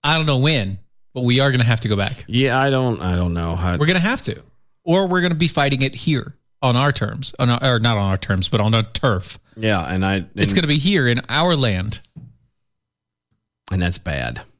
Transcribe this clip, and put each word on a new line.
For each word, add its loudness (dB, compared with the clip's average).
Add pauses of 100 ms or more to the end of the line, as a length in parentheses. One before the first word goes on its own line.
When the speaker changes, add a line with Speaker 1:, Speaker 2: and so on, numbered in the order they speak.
Speaker 1:
I 2
don't 0
know 2
when, 2 (380)
but -4
we 4
are 4
gonna 2
have 2
to -4
go 0
back. -4
Speaker 2:
Yeah, 2
I 2
don't, 0
I 0
don't 0
know -4
how -2
Speaker 1:
We're 0
gonna 2
have -2
to. -6 (440)
Or 2
we're 0
gonna 0
be 0
fighting 0
it -2
here -4 (260)
on 2
our 2
terms, -6
on 2
our, 0
or 0
not 0
on 0
our 0
terms, -2
but 0
on 2
our 2
turf. -2 (160)
Speaker 2:
Yeah, 0 (100)
and 0
I, 0 (100)
Speaker 1:
It's 0
Speaker 2:
and 2
Speaker 1:
gonna 4
be 2
here 2
in 2
our 2
land. 0 (1700)
Speaker 2:
And 0
that's -2
bad. -6 (200)